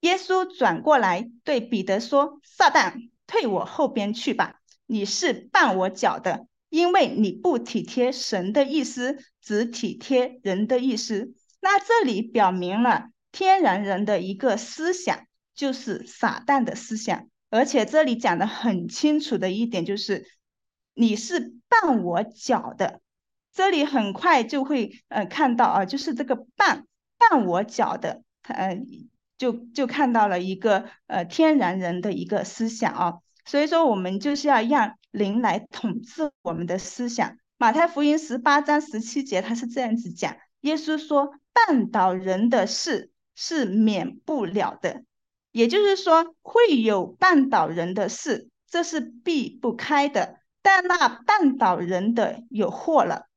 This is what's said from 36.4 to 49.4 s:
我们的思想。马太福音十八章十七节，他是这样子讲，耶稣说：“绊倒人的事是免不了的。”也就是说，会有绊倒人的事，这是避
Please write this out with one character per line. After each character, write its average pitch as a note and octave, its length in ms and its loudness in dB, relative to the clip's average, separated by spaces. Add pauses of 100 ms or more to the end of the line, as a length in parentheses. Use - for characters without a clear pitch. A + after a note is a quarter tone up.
我 E3+ 100 -6
们 E3 140 -6
的 F3 100 -2
思 A#3+ 320 -8
想。 A#3 260 -4 (220)
马 A3+ 140 4
太 E4 160 2
福 D4 160 -2
音 D4 160 4
十 C#4+ 180 -8
八 C#4+ 240 4
章 D4 180 2
十 D4+ 200 -8
七 C4 240 -6
节， F#3+ 180 -2
他 A3+ 140 -4
是 B3+ 100 -8
这 B3+ 160 -6
样 A3+ 140 -2
子 G#3 160 -6
讲， - 260 -6 (240)
耶 D4+ 160 0
稣 D#4 180 -2
说 C#4+ 360 0 (200)
：“绊 D#4+ 380 4
倒 F#3 240 2
人 F#3+ 380 0
的 G#3 160 2
事 - 420 -4 (240)
是 D4+ 320 -4
免 G3+ 520 0
不 C4+ 280 -4
了 F#3+ 340 -4
的。” - 240 -6 (480)
也 A#3 160 2
就 F#4 140 2
是 G4+ 140 4
说， E4+ 480 2
会 G#4+ 400 4
有 G3+ 340 0
绊 D4+ 320 4
倒 F3 180 2
人 E3+ 280 -4
的 G3+ 120 -2
事， - 420 -6 (200)
这 E4+ 140 -2
是 D#4+ 180 -4
避 C#4 480 -4